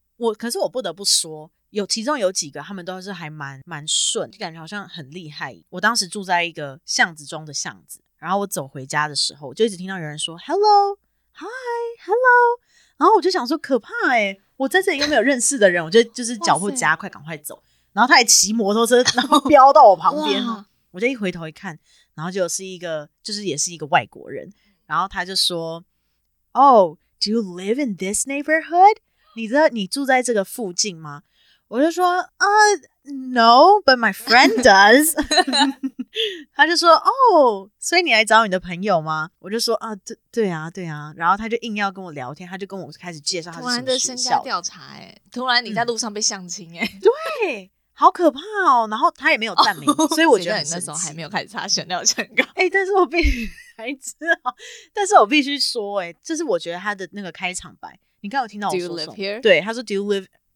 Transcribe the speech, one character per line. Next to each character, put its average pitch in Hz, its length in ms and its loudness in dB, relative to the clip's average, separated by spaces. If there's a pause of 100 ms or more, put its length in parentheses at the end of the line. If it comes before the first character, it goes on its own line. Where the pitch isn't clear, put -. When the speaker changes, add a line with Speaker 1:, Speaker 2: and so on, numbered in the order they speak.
(160)
Speaker 1:
我， 226 180 -2
可 233 160 -8
是 381 80 -6
我 269 100 -2
不 247 140 -8
得 180 100 -6
不 196 120 -12
说， 156 440 -4 (220)
有， 202 160 -6
其 - 160 -6
中 285 160 -4
有 190 140 2
几 147 180 -4
个 143 100 -14
他 165 140 -14
们 180 100 -12
都 185 160 -12
是 196 120 -12
还 165 180 -12
蛮， 139 340 -14
蛮 156 220 -14
顺， - 440 -4
就 - 80 -20
感 175 140 -10
觉 165 60 -20
好 160 80 -16
像 202 220 -12
很 143 220 -16
厉 160 200 -16
害。 147 240 -12 (140)
我 180 120 -14
当 226 140 0
时 202 140 -2
住 196 160 -10
在 175 180 0
一 170 80 -4
个 143 340 -12
巷 190 300 -2
子 151 100 -20
中 156 200 -12
的 147 100 -14
巷 110 320 -10
子， - 140 -20 (160)
然 170 160 -8
后 202 80 0
我 202 60 -4
走 156 200 -8
回 135 180 -14
家 151 220 -2
的 151 80 -8
时 - 220 -4
候， 147 120 -16
我 127 60 -16
就 220 100 0
一 240 40 4
直 196 80 -10
听 180 100 -12
到 190 120 -10
有 - 20 -10
人 151 180 -10
说， 165 200 -8
“Hello, 403 600 2 (360)
hi, 302 100 -20 (600)
hello。” 480 560 4 (380)
然 320 100 4
后 440 60 6
我 339 80 4
就 320 80 0
想 247 160 -2
说 302 120 -2
，“可 269 200 -2
怕 277 140 -18 (160)
欸， 208 320 0 (160)
我 269 120 -2
在 370 140 2
这 370 100 0
里 277 60 -2
又 294 80 -2
没 302 80 0
有 226 80 4
认 254 180 2
识 - 180 -2
的 196 120 6
人。” 175 140 0
我 165 60 -10
就， 226 120 6
就 240 220 -6
是 233 140 -8
脚 180 200 2
步 196 140 -4
加 165 240 0
快， 202 120 -10
Speaker 2:
哇 - 40 -20
塞。 - 20 -20
Speaker 1:
赶 143 100 -20
快 160 120 -12
走。 - 260 -16 (300)
然 202 100 2
后 254 60 2
他 311 80 6
还 247 80 6
骑 - 280 2
摩 208 220 0
托 233 120 2
车， 247 140 6 (140)
然 247 140 -2
后 285 140 4
飙 277 300 8
到 285 120 10
我 202 100 10
旁 185 300 -2
边 262 180 -2
哦。 240 120 -6
Speaker 2:
哇。 196 120 -16 (260)
Speaker 1:
我 175 60 -16
就 220 80 -2
一 269 80 -2
回 208 160 -6
头 170 160 -10
一 160 60 -14
看， 165 260 -14 (360)
然 156 100 -12
后 175 80 -8
就 185 160 -2
是 190 160 -8
一 185 140 -12
个， 160 300 -8 (140)
就 214 100 -12
是 208 120 -10
也 151 120 -4
是 180 140 -4
一 170 80 -16
个 151 80 -12
外 139 200 0
国 - 240 -20
人， 139 220 -14 (340)
然 156 140 -4
后 190 80 -4
他 190 160 -8
就 190 100 -10
说， 165 480 -6 (680)
“Oh, 226 460 4 (200)
do 202 120 -6
you 226 120 0
live 196 400 -4
in 214 140 -4
this 190 300 -6
neighborhood？ 311 680 2 (380)
你 226 140 -8
知 226 60 -4
道， 302 140 6
你 220 180 -6
住 277 180 -4
在 254 180 2
这 240 120 -2
个 196 100 0
附 208 280 -10
近 190 220 -6
吗？” 151 280 -16 (460)
我 240 120 -2
就 320 100 2
说， 359 280 0 (200)
“Uh, 403 720 2 (220)
no, 254 500 8
but 262 140 2
my 226 160 0
friend 277 500 4
does。” 220 520 8 (760)
<laughs> 381 640 -8
他 294 120 4
就 339 100 0
说 339 140 4 (100)
，“哦， 320 760 4
所 - 200 -2
以 370 40 2
你 294 100 0
来 220 100 4
找 220 220 6
你 202 60 -6
的 180 100 -2
朋 175 220 -10
友 190 180 2
吗？” 156 300 -6 (100)
我 180 80 -16
就 214 100 -6
说 226 220 -2
，“啊， 220 160 -10
对， - 220 -18 (120)
对 208 200 -2
啊， 160 200 -8
对 180 160 -12
啊。” 151 300 -12
然 165 140 0
后 196 60 4
他 220 120 -8
就 233 140 -4
硬 220 140 -8
要 202 140 -2
跟 190 140 -14
我 170 80 -16
聊 139 220 -10
天， 180 120 -18
他 180 120 -12
就 196 80 -12
跟 196 120 -12
我 151 140 -14
开 175 180 -16
始 160 80 -14
介 165 220 -8
绍 170 100 -12
他 - 60 -16
是 247 60 -14
什 - 20 -10
么 247 60 -4
学 240 60 -2
校。 247 40 -4
Speaker 2:
突 254 60 -10
然 262 80 -2
的 262 40 -2
身 254 180 -6
家 254 240 -2
调 202 200 -4
查 156 360 -14
欸， - 340 -20
突 247 160 -8
然 247 180 2
你 220 80 -10
在 233 140 -2
路 240 100 -4
上 220 160 -6
被 214 80 -10
相 196 260 -6
亲 170 320 -16
欸。 202 60 -4
Speaker 1:
嗯。 196 160 -8
对， 453 720 -4 (240)
好 320 160 2
可 349 200 0
怕 262 100 -6 (260)
哦。 240 240 2
然 220 80 -6
后 320 120 2
他 302 220 -2
也 262 60 0
没 220 80 -6
有 220 80 -6 (100)
赞 214 140 0
美， 147 80 -12
Speaker 2:
哦， - 220 2
Speaker 1:
所 - 120 -2
以 330 60 4
我 247 120 6
觉 175 120 -6
得 214 60 -2
很 151 100 -6
神 165 120 -6
奇。 175 80 -10
Speaker 2:
谁 - 0 -
叫 151 60 -12
你 156 60 -10
那 - 0 -
时 - 60 -6
候 165 40 -8
还 151 60 -14
没 165 80 -12
有 151 80 -10
开 160 100 -6
始 - 80 -10
擦 190 180 -10
Chanel 175 380 -4
唇 - 220 -2 (100)
膏？ - 80 2 (100)
Speaker 1:
哎， 370 160 0
但 381 140 0
是 381 80 -4
我 370 140 2
必 330 160 -2
须， 247 260 0 (120)
<laughs> - 180 -20
还 233 160 -12
知 - 180 -18 (320)
道， 247 100 -6 (380)
但 403 140 -2
是 403 80 2
我 240 120 8
必 285 160 2
须 285 160 -4
说， 202 420 -6
哎， 170 120 -8 (100)
就 320 140 -8
是 330 80 -6
我 196 140 0
觉 170 120 -12
得 175 80 -8
他 208 160 -6
的 190 180 -12
那 202 100 -12
个 175 100 -12
开 180 220 -8
场 - 260 -16
白 - 180 -20 (240)
你 202 60 -10
刚 262 140 -4
有 220 60 -8
听 208 120 -16
到 202 80 -4
我 165 40 -2
说 180 80 -2
什 170 260 -8
么？ 143 80 -16
Speaker 2:
Do - 80 -12
you 196 60 -4
live 208 80 -6
here？ 240 40 -12
Speaker 1:
对， 190 200 6
他 220 140 -6
说， 247 80 -10
“Do 208 120 -8
you 202 100 -4
live 196 220 -4 (300)